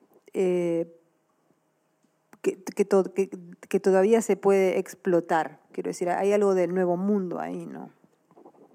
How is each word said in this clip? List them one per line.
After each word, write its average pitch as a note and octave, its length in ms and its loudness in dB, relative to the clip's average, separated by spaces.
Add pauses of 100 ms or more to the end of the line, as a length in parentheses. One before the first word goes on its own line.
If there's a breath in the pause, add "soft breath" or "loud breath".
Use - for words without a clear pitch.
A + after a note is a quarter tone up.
(340)
eh, F3 640 -2 (1500)
que, - 200 -4
que - 220 -4
to-, F#3+ 280 2
que, G3 160 -2 (400)
que F#3+ 120 0
todavía G3 420 4
se G3 140 0
puede G3 420 2
explotar. E3+ 840 -2 (120)
Quiero F3 160 -8
decir, F3+ 220 -6
hay G3 220 0
algo G3+ 220 2
del F3 180 0
Nuevo F3+ 240 0
Mundo F#3+ 440 -2
ahí, E3+ 260 -8
¿no? - 240 -16 (840)